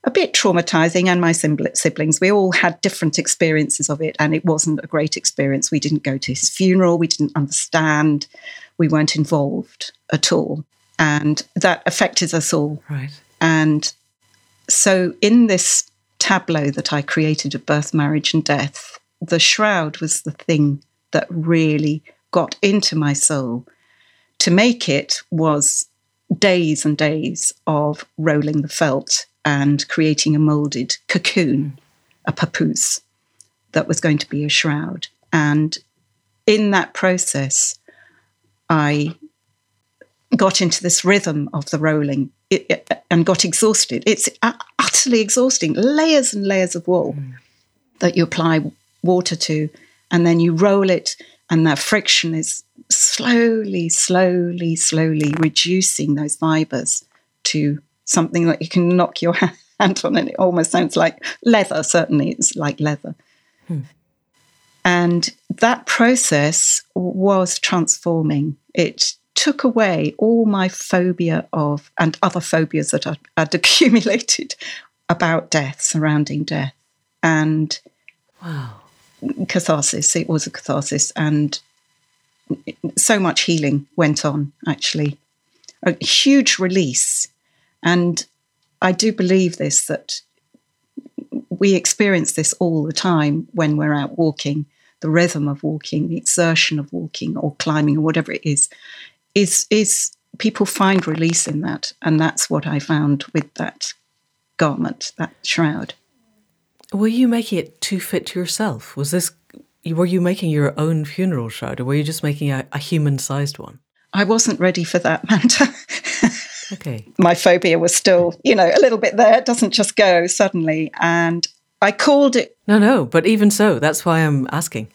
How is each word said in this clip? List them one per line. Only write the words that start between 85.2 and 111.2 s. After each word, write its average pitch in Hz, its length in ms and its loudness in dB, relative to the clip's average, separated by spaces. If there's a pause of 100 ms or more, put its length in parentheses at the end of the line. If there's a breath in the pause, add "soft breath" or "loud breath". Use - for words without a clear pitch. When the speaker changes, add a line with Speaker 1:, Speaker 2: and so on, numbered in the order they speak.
Speaker 1:
A 180 100 0 (120)
huge - 540 2
release. 185 680 -2 (540)
And 175 420 0 (580)
I 185 100 2
do 208 200 0
believe 185 460 0
this, 147 300 -2
that - 340 -8 (1300)
we 196 240 0
experience 185 600 0
this 156 200 -2
all 165 300 0
the 156 100 -6
time 156 600 0
when 151 240 0
we're 151 160 0
out 139 240 -4
walking. 147 480 -2 (360)
The 156 80 -4
rhythm 165 380 0
of 139 160 -6
walking, 151 440 -4
the 165 100 -6
exertion 165 640 0
of 143 140 -10
walking 160 440 -8
or 147 180 -4
climbing 151 420 0
or 156 40 0
whatever 160 300 -2
it - 140 -8
is, 143 240 -2 (680 loud breath)
is, 202 340 2
is 214 420 0 (260)
people 214 280 0
find 190 420 2
release 165 400 -2
in 151 140 -4
that. - 400 -8
And 156 180 2
that's - 300 -2
what 156 180 -2
I 147 120 -2
found 143 540 -2
with 151 220 -4
that - 380 -10 (640)
garment, 160 600 -4
that - 160 -8 (100)
shroud. - 500 -4 (1000)
Speaker 2:
Were 208 140 2
you 240 200 2
making 226 320 0
it - 220 -10
to 190 180 -4
fit - 340 -6
yourself? 180 640 -4
Was 143 160 -4
this, 175 200 -2 (540)
were 165 200 0
you 175 160 0
making 175 280 0
your 147 300 2
own 156 240 0
funeral 143 460 -4